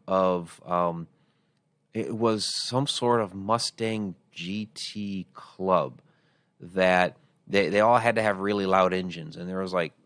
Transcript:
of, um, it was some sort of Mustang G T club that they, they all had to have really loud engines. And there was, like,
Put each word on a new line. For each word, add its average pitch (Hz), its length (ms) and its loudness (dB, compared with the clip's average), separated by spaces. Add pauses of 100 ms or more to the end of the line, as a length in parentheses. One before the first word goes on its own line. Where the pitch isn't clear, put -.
of, 92 580 0
um, 87 420 -2 (840)
it 110 220 -6
was 110 300 0
some - 420 -4
sort 120 340 0
of 92 120 -6
Mustang 107 800 -4 (160)
G 170 420 -8
T 101 600 -10
club 85 680 -2 (580)
that 90 560 2 (320)
they, 98 220 2
they 101 120 4
all 117 160 6
had 113 180 2
to 110 60 2
have 101 180 0
really 101 260 0
loud 95 280 4
engines. 85 420 -6
And 87 140 -10
there 92 100 -6
was, 92 140 -6
like, 85 200 -2 (120)